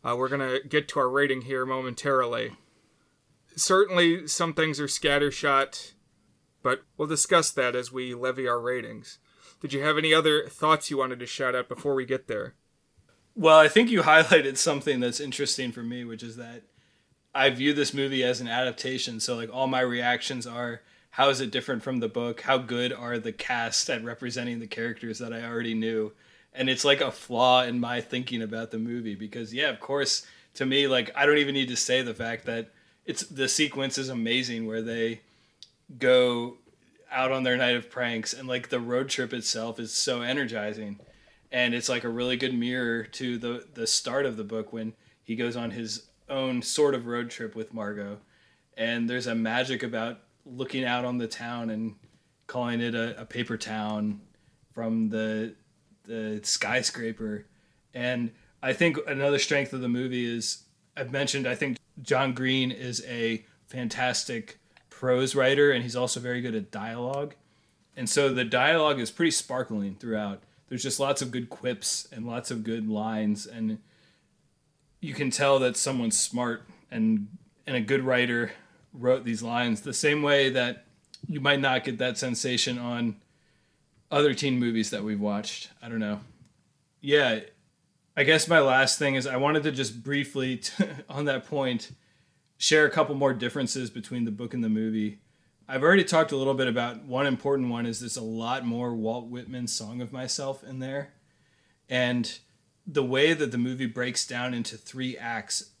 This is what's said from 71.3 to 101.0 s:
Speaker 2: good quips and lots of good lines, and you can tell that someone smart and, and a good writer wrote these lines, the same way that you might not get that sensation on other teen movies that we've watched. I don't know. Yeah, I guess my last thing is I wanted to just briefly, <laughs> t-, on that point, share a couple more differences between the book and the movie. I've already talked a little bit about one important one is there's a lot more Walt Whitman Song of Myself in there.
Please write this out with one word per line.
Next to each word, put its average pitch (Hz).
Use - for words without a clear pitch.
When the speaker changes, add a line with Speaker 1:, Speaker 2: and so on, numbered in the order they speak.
Speaker 2:
good 120
quips -
and 117
lots 120
of 113
good 113
lines, 107
and 110
you 143
can 139
tell 139
that 123
someone 123
smart 120
and, 110
and 135
a 120
good 131
writer 123
wrote 123
these 117
lines, 117
the 139
same 147
way 139
that 123
you 151
might 139
not 131
get 120
that 127
sensation 123
on 120
other 147
teen 131
movies 113
that 104
we've 107
watched. 104
I 117
don't 113
know. 104
Yeah, 135
I 143
guess 156
my 165
last 131
thing 139
is 131
I 127
wanted 147
to 151
just 120
briefly, 135
<laughs> -
t-, -
on 143
that 135
point, 131
share 151
a 143
couple 151
more 135
differences 123
between 120
the 113
book 113
and 123
the 110
movie. 110
I've 135
already 185
talked 160
a 143
little 135
bit 131
about 120
one 135
important 135
one 117
is 113
there's 120
a 117
lot 113
more 120
Walt 113
Whitman 123
Song 117
of 117
Myself 135
in 131
there. 135